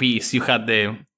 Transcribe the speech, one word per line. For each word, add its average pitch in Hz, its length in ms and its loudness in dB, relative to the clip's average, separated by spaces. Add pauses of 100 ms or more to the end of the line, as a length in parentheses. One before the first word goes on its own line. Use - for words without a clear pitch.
(200)
Ps. - 120 -8
You 123 100 0
had 117 240 0
the 110 320 0 (200)